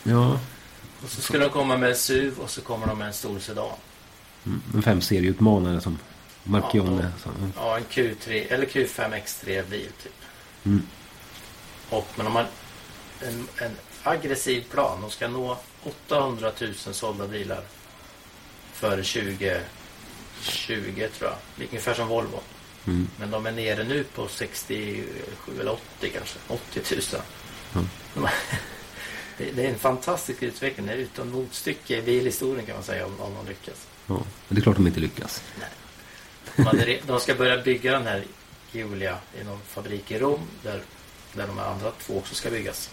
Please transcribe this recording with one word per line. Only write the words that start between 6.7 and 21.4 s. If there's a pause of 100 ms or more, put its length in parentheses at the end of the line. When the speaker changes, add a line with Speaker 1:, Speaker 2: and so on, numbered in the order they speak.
Speaker 2:
Ja, (140)
Speaker 1:
så,
mm.
Speaker 2:
ja,
en
Q
tre
eller
Q
fem
X
tre-bil (140)
typ. (520)
Speaker 1:
Mm. (1080)
Speaker 2:
Och,
men
de
har (760)
en, (100)
en (320)
aggressiv
plan.
De
ska
nå (260)
åttahundratusen
sålda
bilar (1120)
före
tjugo (840)
tjugo, (100)
tror (280)